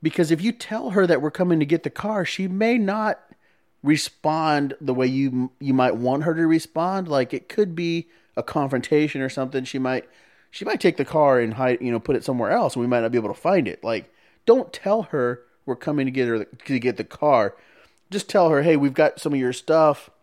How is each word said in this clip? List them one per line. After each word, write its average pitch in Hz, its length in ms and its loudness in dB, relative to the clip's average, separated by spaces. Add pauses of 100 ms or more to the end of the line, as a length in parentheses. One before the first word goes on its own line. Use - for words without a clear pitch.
Because 160 260 0
if 160 100 2
you 214 120 -2
tell 240 400 -8
her 190 160 2
that 160 120 4
we're 147 120 -4
coming 180 280 0
to 151 60 2
get 165 160 0
the - 80 -6
car, 208 360 -4
she 190 220 -6
may 214 300 0
not 214 420 -2 (600)
respond 151 960 0
the 135 140 -2
way 131 140 2
you, 131 520 -2
you 139 140 0
might 127 220 4
want 127 280 -2
her 160 120 0
to 165 100 0
respond. 170 640 0
Like, 135 260 0
it - 160 -10
could 190 260 -2
be 170 320 -4 (300)
a - 60 -4
confrontation 139 800 0
or 131 80 -2
something. 131 340 -6
She 131 160 -8
might, 127 280 -4 (440)
she - 120 -14
might - 160 -4
take 175 180 2
the 139 80 -2
car 143 340 4
and 113 160 0
hide, 127 260 0
you 123 100 -4
know, 117 80 0
put 131 160 -2
it - 80 -2
somewhere 123 280 -2
else, 208 240 0
and 123 60 -4
we 120 60 -2
might 123 140 2
not 113 100 -2
be 123 60 2
able 104 160 -2
to - 60 -12
find 170 280 2
it. - 160 -10
Like, 110 300 -4 (320)
don't 254 260 4
tell 208 320 -2
her 123 380 -4 (240)
we're 127 100 -4
coming 147 300 -2
to 131 60 -4
get 131 160 0
her, 113 180 -2
to - 340 -6
get 120 180 -2
the 110 60 -6
car. 120 520 2 (560)
Just 196 180 -6
tell 180 200 4
her, 143 120 4
'Hey, 160 160 4
we've 139 160 0
got 151 260 2
some 151 140 -4
of 139 60 0
your 127 140 -2
stuff 156 580 2 (100)